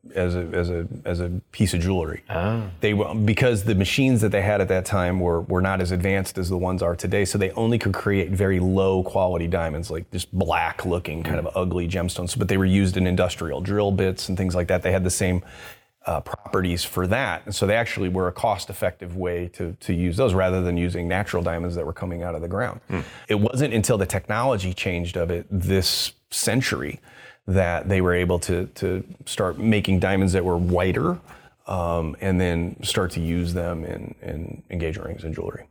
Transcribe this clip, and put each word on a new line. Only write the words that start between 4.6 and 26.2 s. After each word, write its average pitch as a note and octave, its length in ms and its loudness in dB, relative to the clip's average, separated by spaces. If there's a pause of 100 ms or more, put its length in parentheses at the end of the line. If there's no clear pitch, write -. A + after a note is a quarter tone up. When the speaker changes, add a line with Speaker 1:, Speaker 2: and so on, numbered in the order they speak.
Speaker 1:
at F2+ 60 2
that F#2 180 0
time F2+ 340 0
were, E2+ 220 2
were F#2 220 2
not F#2+ 180 2
as F2+ 100 0
advanced F#2+ 460 0
as F2+ 100 -2
the F#2 120 0
ones F#2 240 0
are E2+ 120 0
today, G2+ 300 0
so - 140 -2
they F#2+ 120 2
only A2+ 280 2
could G2 140 0
create G2 360 0
very F#2+ 300 2
low F#2+ 420 4
quality F#2 460 0
diamonds, E2 420 -2
like, E2 220 -8
just - 200 -6
black E2 540 0
looking, E2 380 -2
kind D#2 160 -2
of D#2 60 -4
Speaker 2:
Mm. - 100 -4
Speaker 1:
ugly F2+ 320 0
gemstones, F2+ 500 -4
but G2 100 0
they F#2+ 80 2
were F#2+ 100 4
used F#2+ 320 4
in F#2 100 4
industrial F2 540 0
drill G2+ 300 0
bits F#2+ 380 0
and F#2 80 -2
things F#2 160 0
like F2+ 140 0
that. F2+ 160 0
They F2+ 80 2
had F#2 120 2
the F2+ 60 2
same, F2+ 340 0 (600)
uh, E2 160 -2
properties F2+ 640 -2
for F2+ 240 -2
that. G#2 380 0
And G2+ 100 -8
so G#2 100 2
they G2+ 100 4
actually G#2+ 340 -2
were F#2 180 0
a F2 40 0
cost - 380 -2
effective F#2 480 -4
way F2 360 -2
to, F2 260 -6
to - 120 -4
use F2 260 2
those A2+ 180 4
rather F#2 260 4
than F2 160 0
using F2 300 -2
natural F#2 340 0
diamonds E2+ 340 -2
that E2 100 -4
were D#2 80 -6
coming F2 280 -6
out E2+ 140 -6
of D#2 60 -6
the F2 60 -6
ground. G2 320 -4 (100)
Speaker 2:
Hmm. F#2 100 -2 (280)
Speaker 1:
It G#2+ 80 2
wasn't A#2 380 2
until A2+ 240 2
the F#2+ 80 2
technology G#2+ 680 0
changed F2+ 460 -4
of E2+ 140 0
it E2+ 180 -4
this F#2+ 640 0 (160)